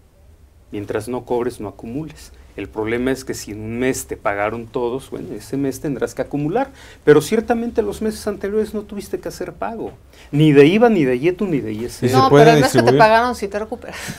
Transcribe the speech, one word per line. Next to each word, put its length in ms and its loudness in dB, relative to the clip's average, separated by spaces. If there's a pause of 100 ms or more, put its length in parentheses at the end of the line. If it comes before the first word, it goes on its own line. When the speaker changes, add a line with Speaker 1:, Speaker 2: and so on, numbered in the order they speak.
(720)
Speaker 1:
Mientras 360 -8
no 160 -8
cobres, 380 -4
no 80 -10
acumules. 640 -12 (240)
El 140 -10
problema 420 -4
es 140 -6
que 80 -8
si 180 -12
en 100 -12
un 180 -8
mes 260 -2
te 120 -10
pagaron 500 -4
todos, 420 -6
bueno, 260 -12
ese 220 -10
mes 240 -4
tendrás 320 -6
que 100 -8
acumular. 460 -4 (340)
Pero 180 8
ciertamente 600 -2
los 200 -6
meses 260 -6
anteriores 460 -4
no 80 -6
tuviste 380 -10
que 100 -12
hacer 240 -12
pago. 380 -8 (400)
Ni 200 4
de 160 10
iva, 220 6
ni 140 2
de 160 0
yetu, 260 -2
ni 160 -2
de 120 -8
I 120 -8
S 200 -8
R. 20 2
Speaker 2:
¿Y 20 2
se 80 2
Speaker 3:
No, 120 4
Speaker 2:
puede 160 8
Speaker 3:
pero 120 8
el 40 4
mes 100 2
que 60 2
te 60 6
Speaker 2:
distribuir? 160 4
Speaker 3:
pagaron 360 4
sí 120 -8
te 120 -6
recuperas. 380 -12 (220)